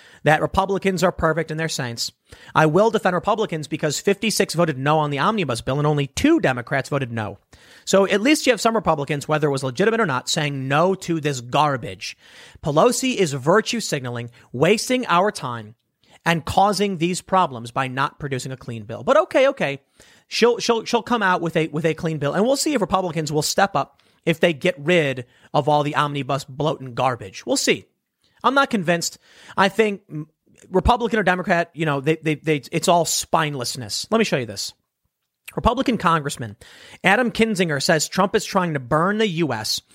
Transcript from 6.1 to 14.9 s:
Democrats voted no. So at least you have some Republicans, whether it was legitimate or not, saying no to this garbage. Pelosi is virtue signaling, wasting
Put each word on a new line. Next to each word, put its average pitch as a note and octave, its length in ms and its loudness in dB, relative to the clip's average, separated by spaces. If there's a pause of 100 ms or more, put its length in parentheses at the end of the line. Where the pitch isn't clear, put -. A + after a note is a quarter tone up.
Democrats C3 500 -2
voted C3+ 220 -4
no. G#2+ 260 -6 (460)
So F#3+ 240 4
at F#3 140 2
least D4+ 240 2
you B3+ 80 4
have G3 80 -4
some A3+ 140 2
Republicans, D#3 520 -2
whether D3+ 200 0
it C#3+ 40 0
was C3+ 120 -2
legitimate G3 360 0
or A3+ 60 0
not, C3 240 -4
saying C#3+ 380 -4
no D#3+ 260 2
to F3 260 -4
this C#3 220 -4
garbage. B2 720 -2 (460)
Pelosi A#3+ 540 2
is E3+ 180 2
virtue F3+ 460 0
signaling, A#2+ 500 -6 (240)
wasting A3 540 2